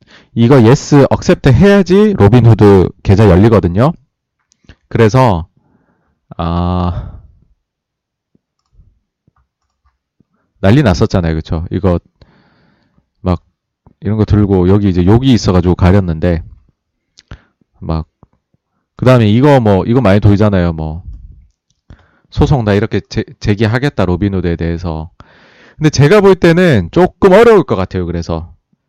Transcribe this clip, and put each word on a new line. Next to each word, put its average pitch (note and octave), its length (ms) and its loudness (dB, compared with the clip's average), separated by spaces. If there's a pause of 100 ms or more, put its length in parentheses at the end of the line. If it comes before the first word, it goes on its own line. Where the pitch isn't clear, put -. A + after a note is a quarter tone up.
(340)
이거 A#2 220 2
yes, C3 400 2 (160)
accept - 400 -2
해야지 G3 640 2
로빈후드 G#2 760 4 (140)
계좌 G2+ 260 2
열리거든요. G2 600 2 (960)
그래서, A2 600 2 (920)
아, F2 840 -6 (3500)
난리 A#2 240 2
났었잖아요. E2+ 520 -2
그쵸? D#2+ 360 -8
이거 F2+ 280 -2 (1200)
막 F2+ 220 -4 (560)
이런 G#2 180 -6
거 G#2+ 80 0
들고 F#2+ 440 0
여기 G2+ 200 0
이제 F2 160 -2
욕이 B2 280 2
있어가지고 F2+ 420 0
가렸는데 F2 680 -2 (1400)
막, D#2+ 280 -8 (880)
그 - 100 -8
다음에 B2 240 4
이거 C3 300 2
뭐, G2+ 260 0
이거 B2 160 0
많이 G2+ 180 2
돌잖아요. G2 540 0
뭐, D#2+ 300 -10 (1300)
소송 C#3+ 340 -2
나 G#2 100 -2
이렇게 G#2 360 -2
제-, - 160 -8 (140)
제기하겠다, A2+ 680 -4
로빈후드에 F2 500 -4
대해서. E2 540 -8 (680)
근데 D3+ 120 -2
제가 D#3 320 2
볼 F#3+ 140 4
때는 E3 560 0
조금 F#3 420 0
어려울 A3 300 4
것 A2+ 120 -4
같아요. F#2 300 -6
그래서 E2+ 480 -10 (360)